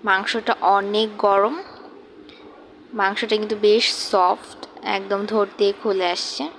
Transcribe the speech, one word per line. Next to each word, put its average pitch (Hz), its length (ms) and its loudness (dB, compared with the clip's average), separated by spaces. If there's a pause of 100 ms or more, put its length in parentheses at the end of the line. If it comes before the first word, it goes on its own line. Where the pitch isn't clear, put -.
মাংসটা 214 460 0 (240)
অনেক 208 300 0 (180)
গরম, 202 300 4 (1400)
মাংসটা 208 420 0
কিন্তু 214 160 -4 (100)
বেশ 220 180 6 (260)
সফট, - 480 0 (380)
একদম 196 220 -4 (120)
ধরতে 208 340 0 (160)
খুলে 190 340 0
আসছে। - 280 -8 (160)